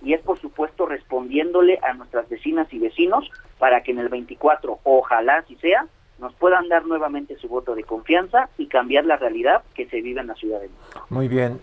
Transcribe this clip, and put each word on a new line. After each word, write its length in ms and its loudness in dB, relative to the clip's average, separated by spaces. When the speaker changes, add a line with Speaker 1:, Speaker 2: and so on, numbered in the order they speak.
Speaker 1:
y 100 -2
es, 80 0
por 160 -4
supuesto, 480 -6
respondiéndole 960 0
a 140 -2
nuestras 340 -6
vecinas 420 -4
y 60 -12
vecinos 540 0
para 240 4
que 120 -4
en 40 -6
el 120 -2
veinticuatro, 720 -2
ojalá 540 4
así 180 -8
sea, 320 0
nos 140 -12
puedan 340 2
dar 160 2
nuevamente 540 -6
su 100 -12
voto 280 -6
de 80 -8
confianza 760 0
y 80 -6
cambiar 400 2
la 120 2
realidad 440 0
que 100 -8
se 160 -6
vive 180 -8
en 60 -8
la 80 -10
Ciudad 260 -6
de 100 -14
México. 400 -20
Speaker 2:
Muy 180 -2
bien. 360 -2